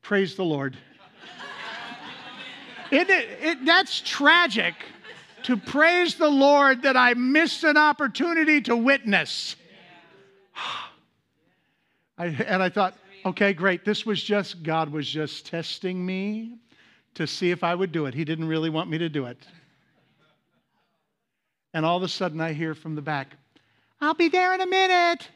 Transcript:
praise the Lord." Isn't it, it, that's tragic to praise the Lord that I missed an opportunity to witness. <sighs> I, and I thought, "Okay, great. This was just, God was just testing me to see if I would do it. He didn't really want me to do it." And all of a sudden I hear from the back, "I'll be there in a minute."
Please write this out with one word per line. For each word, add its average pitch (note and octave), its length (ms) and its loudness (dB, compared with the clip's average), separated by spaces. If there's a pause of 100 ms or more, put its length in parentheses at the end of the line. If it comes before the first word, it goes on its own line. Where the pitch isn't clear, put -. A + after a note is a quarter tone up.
praise G3 340 -2
the F#3+ 100 -4
Lord." C#3 320 -4 (2000)
Isn't F4 200 2
it, C#4+ 320 2
it, C#4+ 240 -4
that's F4 340 2
tragic C#4+ 760 2 (680)
to B3 140 0
praise E4 580 2
the D#4 140 2
Lord C#4 540 6
that C4+ 120 4
I B3 200 6
missed C#4 500 2
an D4 100 4
opportunity D4+ 880 2
to A#3+ 160 0
witness. A3+ 800 0 (1000)
<sighs> - 1600 -18
I, F3 100 -6
and F3+ 360 -2
I F3+ 60 2
thought, F#3+ 260 0 (300)
"Okay, G3+ 280 2
great. F3 300 0
This G#3 220 -2
was G#3 180 -2
just, G3 400 -2
God D#3+ 260 -2
was D3 200 -6
just D3 360 -8
testing F3+ 600 -8
me G#3+ 520 -6 (560)
to E3 120 -4
see F3 260 -2
if F3 120 -2
I F3 100 0
would F3+ 180 -2
do D#3+ 140 -2
it. B2+ 80 -6
He D3+ 120 -4
didn't D#3+ 220 -4
really D#3+ 220 -2
want D#3 200 -4
me D#3 100 -4
to E3+ 100 -4
do C#3+ 160 -4
it." B2 120 -14 (2250)
And D#3+ 120 -2
all F3 120 2
of F#3 60 -2
a F#3 40 -4
sudden E3 340 -6
I D#3+ 120 -4
hear D#3+ 220 -6
from D#3 200 -10
the D3+ 60 -8
back, C#3+ 340 -8 (640)
"I'll D4+ 140 -2
be E4+ 160 2
there F#4 240 2
in F#4 80 -2
a F#4 60 -2
minute." F#4 680 2